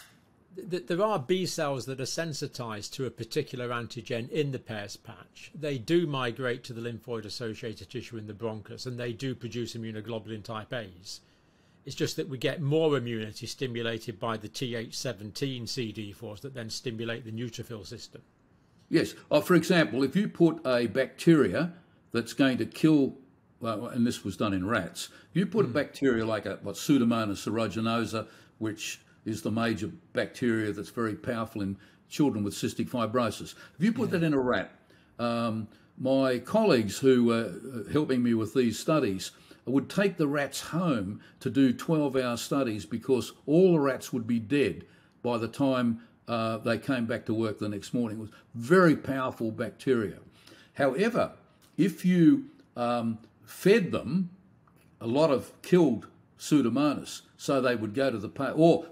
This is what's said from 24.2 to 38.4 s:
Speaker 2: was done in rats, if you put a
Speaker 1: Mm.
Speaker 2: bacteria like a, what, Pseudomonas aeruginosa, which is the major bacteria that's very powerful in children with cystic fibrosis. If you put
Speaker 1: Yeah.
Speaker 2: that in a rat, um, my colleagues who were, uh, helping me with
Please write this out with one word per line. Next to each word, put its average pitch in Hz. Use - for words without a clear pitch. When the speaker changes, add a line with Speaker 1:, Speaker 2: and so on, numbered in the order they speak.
Speaker 2:
was 95
done 107
in 92
rats, 101
if -
you 190
put 196
a -
Speaker 1:
Mm. 117
Speaker 2:
bacteria 131
like 110
a, 95
what, 98
Pseudomonas 117
aeruginosa, 113
which -
is 107
the 113
major 110
bacteria 110
that's 101
very 110
powerful 113
in 98
children 110
with 101
cystic -
fibrosis. 113
If 160
you 226
put 226
Speaker 1:
Yeah. 180
Speaker 2:
that 165
in 156
a 139
rat, 117
um, 117
my 131
colleagues 127
who 131
were, 113
uh, 110
helping 131
me 120
with 110